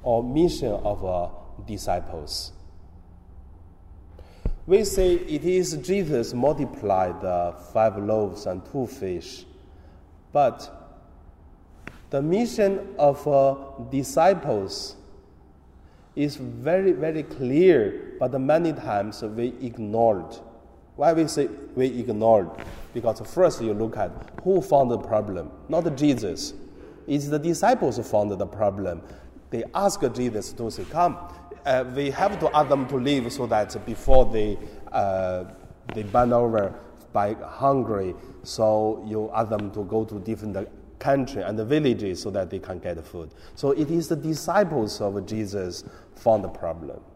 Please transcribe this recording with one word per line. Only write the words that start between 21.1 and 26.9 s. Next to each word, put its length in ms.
we 120
say 220
we 120
ignored? 640
Because 280
first 420
you 100
look 240
at 140
who 160
found 300
the 80
problem, 520
not 260
Jesus. 560